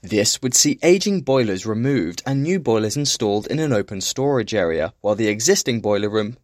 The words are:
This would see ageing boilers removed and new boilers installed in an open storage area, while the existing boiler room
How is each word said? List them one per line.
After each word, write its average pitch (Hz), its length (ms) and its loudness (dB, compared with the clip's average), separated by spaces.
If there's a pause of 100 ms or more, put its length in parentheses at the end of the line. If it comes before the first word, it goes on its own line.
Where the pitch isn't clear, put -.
This 202 400 0
would 131 140 -4
see - 280 2
ageing 185 400 4
boilers 117 440 0
removed 110 580 -2
and 139 180 0
new 180 180 0
boilers 110 360 0
installed 107 520 -2
in 143 100 -2
an 156 140 0
open 101 280 -2
storage 127 540 -2
area, 85 460 0
while 104 160 0
the 107 120 0
existing 117 520 0
boiler 104 280 0
room 107 340 -2